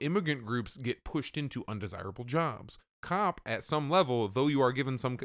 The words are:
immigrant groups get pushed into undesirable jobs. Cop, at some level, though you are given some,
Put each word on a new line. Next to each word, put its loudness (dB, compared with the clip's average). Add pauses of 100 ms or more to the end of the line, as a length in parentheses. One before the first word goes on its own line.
immigrant 0
groups -2
get -4
pushed -4
into -4
undesirable -8
jobs. -2 (240)
Cop, 0
at -2
some 0
level, 4
though 2
you 4
are 6
given -2
some, -2